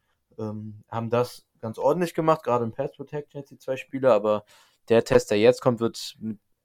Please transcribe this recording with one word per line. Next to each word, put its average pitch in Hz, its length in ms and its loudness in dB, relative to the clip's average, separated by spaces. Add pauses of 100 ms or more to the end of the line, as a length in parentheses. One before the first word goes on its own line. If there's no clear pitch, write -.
(380)
Ähm, 107 500 -12
haben 113 220 -6
das 120 360 -2 (140)
ganz 113 180 -10
ordentlich 165 360 0
gemacht, 160 280 0
gerade 120 220 0
im 110 80 -6
Pass 143 240 -8
Protection 147 440 -12
jetzt 143 100 -20
die 135 80 -20
zwei 135 180 -8
Spiele, 131 360 0
aber 104 320 2 (440)
der 113 160 4
Test, - 260 2
der 104 80 2
jetzt 120 220 4
kommt, 120 200 0
wird - 400 -6
mit, 110 180 -10 (260)